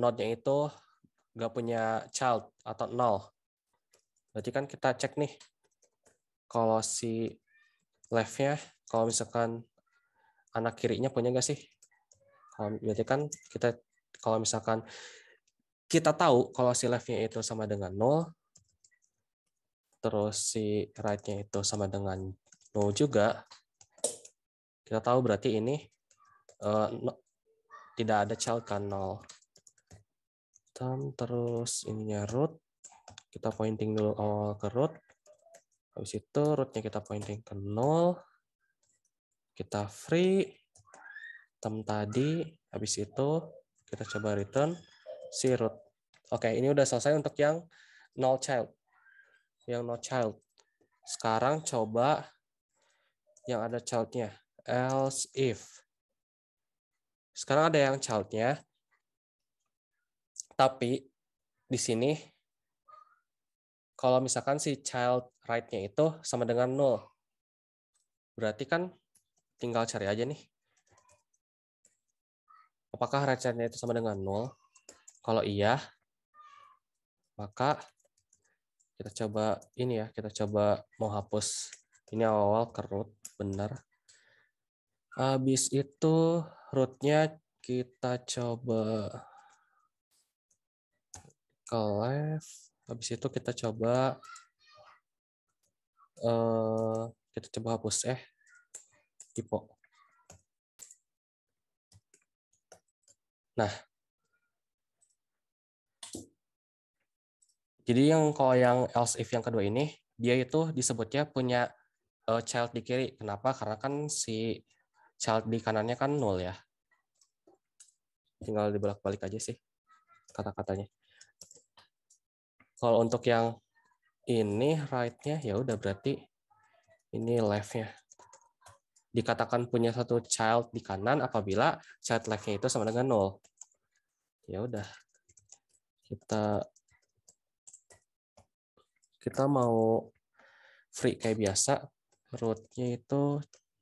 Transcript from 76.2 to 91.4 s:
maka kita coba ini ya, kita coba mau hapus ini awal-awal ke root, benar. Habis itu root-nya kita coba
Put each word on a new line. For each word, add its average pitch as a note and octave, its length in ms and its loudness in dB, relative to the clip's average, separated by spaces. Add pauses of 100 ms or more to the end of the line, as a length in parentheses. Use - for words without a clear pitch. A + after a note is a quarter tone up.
maka B2 400 0 (1200)
kita - 160 -14
coba G#2+ 480 0 (160)
ini B2 240 -2
ya, A2 140 -4
kita G#2+ 180 -8
coba G#2 480 2 (160)
mau G#2+ 160 -2
hapus - 640 -4 (420)
ini A2+ 80 2
awal-awal G#2+ 480 2
ke - 160 -6
root, G2+ 220 -6 (260)
benar. G2+ 480 -6 (1300)
Habis C3 640 2
itu D#3+ 420 2 (560)
root-nya C#3+ 640 2 (240)
kita B2 640 -4
coba A2+ 880 -2 (2500)